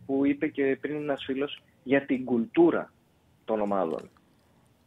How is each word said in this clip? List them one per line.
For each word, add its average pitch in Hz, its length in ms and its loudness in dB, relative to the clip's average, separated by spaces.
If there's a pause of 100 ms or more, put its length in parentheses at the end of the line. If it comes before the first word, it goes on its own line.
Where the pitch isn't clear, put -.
που 139 200 0
είπε 143 200 0
και 139 340 -2
πριν 147 160 -6
ένας 147 280 -6
φίλος 139 380 -6 (200)
για 139 240 2
την 127 180 -2
κουλτούρα 123 680 2 (520)
των 110 160 -2
ομάδων. 95 500 -2 (760)